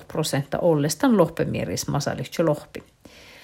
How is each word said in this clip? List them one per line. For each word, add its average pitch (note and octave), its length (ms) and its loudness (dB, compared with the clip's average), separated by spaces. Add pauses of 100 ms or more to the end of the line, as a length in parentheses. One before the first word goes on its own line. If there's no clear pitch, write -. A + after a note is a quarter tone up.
prosentta - 520 -2
ollestan E3 580 2
lohpemieris - 720 0
masalitse - 560 -2
lohpi. - 400 -4 (600)